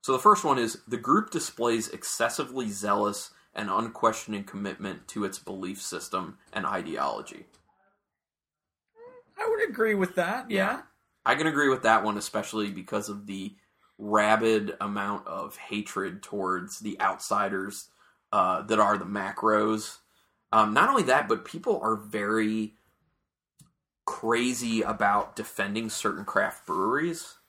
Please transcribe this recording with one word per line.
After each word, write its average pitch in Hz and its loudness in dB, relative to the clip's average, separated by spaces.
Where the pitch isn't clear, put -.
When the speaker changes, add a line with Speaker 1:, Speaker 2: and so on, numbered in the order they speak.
Speaker 1:
So 135 0
the 131 2
first 208 8
one 139 4
is, 113 0
"The 120 -4
group 143 2
displays 117 -2
excessively 127 -4
zealous 101 0
and 104 -6
unquestioning 110 -2
commitment 98 -8
to 104 -4
its 95 -6
belief 95 -8
system - -8
and 95 -6
ideology." 69 -6
Speaker 2:
I 453 -2
would 440 2
agree 220 2
with 185 0
that, 226 -2
yeah. 196 0
Speaker 1:
Yeah. - -12
I 127 4
can 156 2
agree 143 4
with 127 4
that 110 6
one, 104 0
especially 104 -4
because 98 -6
of 101 -10
the 98 -8
rabid 107 4
amount 101 -4
of 82 -8
hatred 101 -6
towards 92 -4
the 107 -6
outsiders, 98 -2
uh, 92 2
that 107 2
are 104 6
the 92 -4
macros. 107 0
Um, 107 6
not 165 6
only 262 4
that, 135 4
but 110 0
people 185 -2
are 110 0
very 107 -2
crazy 117 0
about 104 0
defending 107 -4
certain 101 -4
craft - -2
breweries. 120 -2